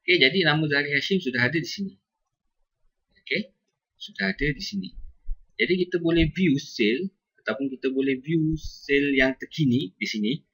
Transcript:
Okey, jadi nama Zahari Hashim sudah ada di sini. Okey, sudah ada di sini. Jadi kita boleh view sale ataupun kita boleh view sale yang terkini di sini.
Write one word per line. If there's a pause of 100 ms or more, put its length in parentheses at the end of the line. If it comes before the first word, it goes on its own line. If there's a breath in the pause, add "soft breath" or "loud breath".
Okey,
jadi
nama
Zahari
Hashim
sudah
ada
di
sini. (1300)
Okey, (480)
sudah
ada
di
sini. (720)
Jadi (120)
kita
boleh
view
sale (320)
ataupun
kita
boleh
view
sale
yang
terkini
di
sini. (200)